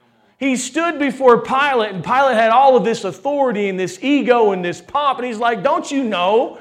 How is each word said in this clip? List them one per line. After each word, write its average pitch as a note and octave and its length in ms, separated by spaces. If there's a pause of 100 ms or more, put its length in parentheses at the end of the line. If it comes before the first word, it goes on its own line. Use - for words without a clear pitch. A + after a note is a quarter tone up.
(380)
He C4 180
stood E4 420
before B3+ 440
Pilate, B3+ 500
and F3+ 100
Pilate B3+ 340
had A3+ 140
all C4 260
of F#3+ 80
this A3+ 200
authority A#3 640
and F#3 100
this F3+ 220
ego A#3+ 520
and F#3 120
this F3 160
pomp, C#4 380
and B3 80
he's A#3 100
like, A#3 260
"Don't D#4 280
you C#4 120
know G#3+ 580